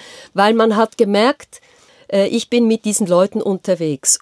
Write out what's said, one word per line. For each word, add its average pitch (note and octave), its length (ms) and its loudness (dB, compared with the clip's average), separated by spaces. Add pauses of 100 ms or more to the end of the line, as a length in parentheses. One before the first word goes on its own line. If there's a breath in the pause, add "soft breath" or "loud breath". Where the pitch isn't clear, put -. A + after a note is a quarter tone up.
(340 loud breath)
weil G3+ 200 2
man A3+ 240 2
hat A3 200 -2
gemerkt, G#3+ 640 -2 (480 soft breath)
äh, G3 200 0
ich - 220 -4
bin A#3+ 180 2
mit A3+ 180 -2
diesen G#3 220 -2
Leuten F3+ 340 0
unterwegs. E3 800 -4